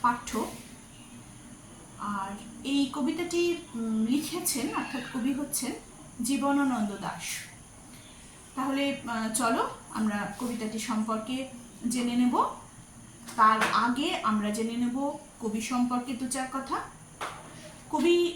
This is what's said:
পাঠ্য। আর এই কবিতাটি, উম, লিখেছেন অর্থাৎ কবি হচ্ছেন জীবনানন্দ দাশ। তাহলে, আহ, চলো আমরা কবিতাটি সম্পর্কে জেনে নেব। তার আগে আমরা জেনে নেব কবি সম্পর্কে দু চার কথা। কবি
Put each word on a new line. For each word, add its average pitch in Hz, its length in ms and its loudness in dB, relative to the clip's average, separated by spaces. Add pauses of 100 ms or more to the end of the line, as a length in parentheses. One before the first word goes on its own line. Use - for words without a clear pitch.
পাঠ্য। - 440 0 (1500)
আর 202 320 -6 (340)
এই 277 280 4
কবিতাটি, 339 640 2 (180)
উম, 220 340 2
লিখেছেন 302 680 0
অর্থাৎ 269 280 -4 (120)
কবি 262 180 2
হচ্ছেন 269 400 -2 (500)
জীবনানন্দ 262 760 2
দাশ। - 280 -6 (1300)
তাহলে, 277 540 0
আহ, 220 260 -2
চলো 277 360 2 (200)
আমরা 208 480 0
কবিতাটি 220 400 -4
সম্পর্কে 220 680 -2 (400)
জেনে 240 280 0
নেব। 247 280 6 (920)
তার 220 240 8 (120)
আগে 247 500 2
আমরা 214 280 2
জেনে 226 260 0
নেব 269 420 0 (220)
কবি 220 200 0
সম্পর্কে 247 540 2
দু 254 140 -2
চার 254 240 -2
কথা। 269 280 -2 (1120)
কবি 349 460 6